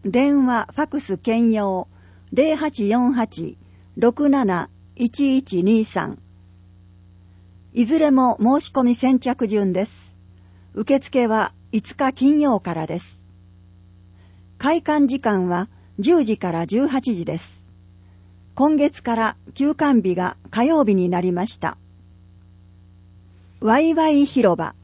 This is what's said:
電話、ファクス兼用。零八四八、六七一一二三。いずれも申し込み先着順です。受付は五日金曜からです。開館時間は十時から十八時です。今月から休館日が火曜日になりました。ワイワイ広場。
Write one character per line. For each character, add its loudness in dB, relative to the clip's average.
電 2
話、 -2
フ -4
ァ -2
ク -6
ス -6
兼 0
用。 -2
零 2
八 -4
四 2
八、 -6
六 2
七 0
一 0
一 -2
二 2
三。 -8
い 2
ず 0
れ 4
も 2
申 4
し -8
込 0
み 2
先 2
着 -4
順 0
で -2
す。 -20
受 0
付 -2
は -2
五 -4
日 0
金 2
曜 2
か -6
ら -6
で -6
す。 -18
開 0
館 2
時 -4
間 0
は -4
十 2
時 -2
か -6
ら -4
十 0
八 -4
時 -8
で -6
す。 -16
今 2
月 0
か -2
ら -4
休 -2
館 2
日 -2
が -6
火 -2
曜 2
日 2
に 0
な -2
り -2
ま -4
し -14
た。 -8
ワ 2
イ 2
ワ 2
イ 4
広 2
場。 -8